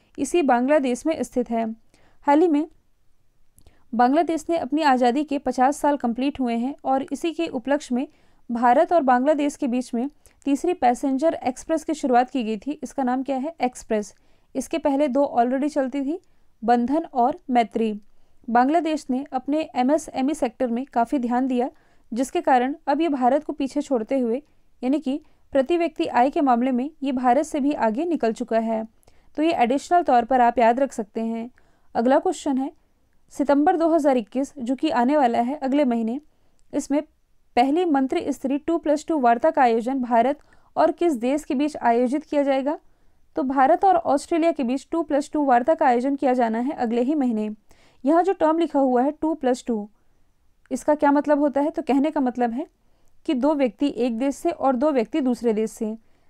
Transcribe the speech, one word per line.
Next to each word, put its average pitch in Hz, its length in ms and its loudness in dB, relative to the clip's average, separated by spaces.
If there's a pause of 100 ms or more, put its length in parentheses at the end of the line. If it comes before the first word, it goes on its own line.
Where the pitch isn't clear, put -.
(180)
इसी - 260 0
बांग्लादेश 254 600 2
में 311 160 -2
स्थित 240 280 -4
है। 226 200 -2 (560)
हाल 285 140 6
ही 359 80 4
में 294 180 2 (1300)
बांग्लादेश 294 580 2
ने 339 80 2
अपनी 294 260 -2
आज़ादी 254 400 2
के 277 140 -4
पचास 262 380 0
साल 285 200 0
कंप्लीट 254 440 -4
हुए 240 160 -2
हैं 254 180 -4 (100)
और 269 280 0
इसी 320 200 -4
के 330 160 -4
उपलक्ष्य 269 460 -4
में 262 120 -2 (440)
भारत 247 420 4
और 330 100 4
बांग्लादेश 277 540 2
के 294 100 -4
बीच 247 280 -4
में 240 140 -2 (380)
तीसरी 285 280 0
पैसेंजर 269 680 0
एक्सप्रेस 311 420 -4
की 320 100 -4
शुरुआत 247 360 0
की 262 140 -4
गई 220 120 -4
थी। 262 160 -8 (100)
इसका 262 200 -8
नाम 254 200 -2
क्या 269 140 -4
है? 285 240 -6
एक्सप्रेस। 226 540 -4 (400)
इसके 294 240 -4
पहले 294 300 0
दो 269 140 0 (120)
already 254 340 0
चलती 285 340 -2
थी, 302 160 -4 (440)
बंधन 240 420 2 (100)
और 269 240 0 (120)
मैत्री। 226 420 0 (560)
बांग्लादेश 294 640 0
ने 262 220 -4
अपने 277 280 -2 (140)
एमएसएमई 269 600 0
सेक्टर 262 340 -4
में 233 180 -4
काफ़ी 240 320 -2
ध्यान 247 280 0
दिया, 254 240 -2 (420)
जिसके 262 280 -2
कारण 269 340 2 (120)
अब 285 140 0
ये 339 100 0
भारत 254 340 2
को 330 80 -8
पीछे 285 300 -4
छोड़ते 269 360 -2
हुए, 247 240 -2 (400)
यानी 269 180 0
कि 285 200 -4 (320)
प्रति 277 260 2
व्यक्ति 330 280 -2
आय 254 240 2
के 339 100 -2
मामले 254 320 2
में 254 180 -2 (120)
ये 277 120 -4
भारत 254 320 2
से 302 140 -4
भी 285 120 0
आगे 226 320 -2
निकल 277 300 -2
चुका 226 260 -4
है। 226 260 -4 (500)
तो 302 60 -2
ये 330 120 0
एडिशनल 277 480 0
तौर 240 220 2
पर 254 160 2
आप 240 180 2
याद 233 220 4
रख 269 120 -2
सकते - 300 -8
हैं। 226 280 -8 (440)
अगला 262 240 4
क्वेश्चन 311 400 -2
है, 269 120 -4 (640)
सितंबर 285 420 2
दो 320 120 2
हज़ार 294 280 4
इक्कीस, 254 420 -4
जो 247 160 -4
कि 302 180 -2
आने 247 240 2
वाला 233 240 2
है 247 160 -2
अगले 277 300 0
महीने, 233 340 -2 (520)
इसमें 285 300 -2 (540)
पहली 277 280 2
मंत्री 294 480 0
स्तरीय 269 260 -4
टू 330 200 -2
प्लस 302 280 -2
टू 320 140 -2
वार्ता 240 300 4
का 302 120 2
आयोजन 240 380 0
भारत 240 380 2 (380)
और 320 160 4
किस 339 220 0
देश 254 300 -2
के 320 100 -4
बीच 285 240 -2
आयोजित 240 460 0
किया 294 180 0
जाएगा? 269 340 0 (600)
तो 320 80 -2
भारत 277 400 2
और 370 120 6
ऑस्ट्रेलिया 320 560 0
के 285 120 -4
बीच 254 260 -4
टू 330 120 -2
प्लस 294 300 -2
टू 302 120 0
वार्ता 254 300 2
का 320 120 0
आयोजन 254 300 2
किया 269 180 0
जाना 226 260 0
है 262 140 -4
अगले 233 280 -2
ही 262 120 0
महीने। 233 340 -2 (560)
यहाँ 330 180 4
जो 370 100 2
टर्म 320 260 2
लिखा 320 200 0
हुआ 254 240 2
है 285 100 0
टू 311 220 -2
प्लस 254 320 -2
टू, 214 220 -4 (840)
इसका 302 240 0
क्या 294 180 2
मतलब 285 280 2
होता 277 200 0
है? 294 100 0
तो 330 120 -8
कहने 277 280 0
का 302 100 -4
मतलब 240 320 -2
है 285 140 -8 (600)
कि 320 80 0
दो 277 200 2
व्यक्ति 277 420 0
एक 233 220 -2
देश 277 180 -2
से 339 140 -2
और 269 260 0
दो 302 160 2
व्यक्ति 262 300 0
दूसरे 240 320 0
देश 220 160 -2
से। 220 260 -8 (340)